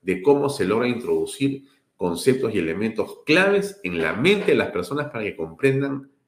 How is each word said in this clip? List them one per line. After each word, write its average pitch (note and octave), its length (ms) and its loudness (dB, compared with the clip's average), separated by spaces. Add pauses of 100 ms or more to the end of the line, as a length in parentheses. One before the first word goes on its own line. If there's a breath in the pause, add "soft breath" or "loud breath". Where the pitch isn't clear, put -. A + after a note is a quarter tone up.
de F2+ 200 -2
cómo C#3+ 260 4
se G#2 180 -2
logra A2+ 200 2
introducir A2 800 -2 (300 soft breath)
conceptos A2+ 560 0
y G#2 60 -2
elementos F#2 640 -4
claves F#3+ 600 2
en F2 180 -2
la D#2+ 100 0
mente E3+ 400 2
de C3 40 6
las G2+ 140 0
personas C#3 400 -4
para A2 140 -8
que F2+ 120 -8
comprendan C3+ 760 -2 (180)